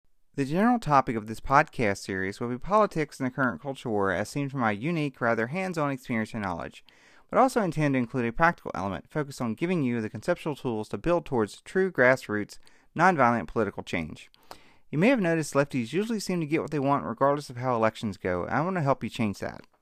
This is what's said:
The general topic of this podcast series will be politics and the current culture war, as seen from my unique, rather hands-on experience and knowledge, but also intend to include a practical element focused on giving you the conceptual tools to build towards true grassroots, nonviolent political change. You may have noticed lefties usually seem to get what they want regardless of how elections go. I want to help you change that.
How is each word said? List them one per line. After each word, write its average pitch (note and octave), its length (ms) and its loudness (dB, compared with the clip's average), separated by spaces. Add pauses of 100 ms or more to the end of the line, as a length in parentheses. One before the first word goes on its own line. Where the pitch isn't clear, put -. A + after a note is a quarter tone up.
(360)
The C#3 80 -2
general G3+ 340 2
topic C#3 380 4
of G#2+ 120 -4
this A2 120 -8
podcast C3 600 2
series F#2+ 420 -4
will A#2+ 80 -4
be B2 80 -6
politics F3 600 0
and C3+ 80 -4
the B2+ 60 -2
current B2+ 300 -2
culture C3+ 280 -8
war, G2 220 2
as F#2+ 180 -2
seen C#3+ 200 -4
from C3+ 100 -6
my A2 120 2
unique, D3 500 -4
rather A2+ 260 2
hands-on E3+ 420 -4
experience A#2+ 440 -4
and A2 100 -4
knowledge, E2 400 -6 (460)
but F#3+ 100 2
also B3+ 220 4
intend D3+ 320 0
to C3 60 2
include A#2+ 260 -2
a A2+ 80 -2
practical - 420 2
element F#2 340 -4
focused C#3+ 320 -6
on A2 140 -2
giving E3+ 280 -2
you A#2+ 180 0
the G#2+ 80 -4
conceptual D3+ 460 -4
tools A2 340 -4
to A2 80 -6
build E3 280 0
towards A2 360 0
true F#3+ 300 -2
grassroots, B2 680 0 (360)
nonviolent C3 520 4
political G2+ 340 0
change. - 480 -6 (600)
You C#3 100 -2
may G#3 100 6
have C4+ 100 4
noticed E3 340 0
lefties C3+ 380 0
usually G#3+ 300 -2
seem F3+ 180 -2
to D#3+ 60 -2
get C#3+ 160 0
what F#2+ 100 -6
they D3+ 80 -2
want C#3 240 2
regardless C#3 460 0
of B2 80 -12
how B2 180 0
elections A2 400 0
go. F2+ 300 0
I A2 160 0
want F#3 160 -2
to E3 40 0
help C3+ 220 2
you A2+ 60 -6
change G#2+ 300 -2
that. - 220 -8 (200)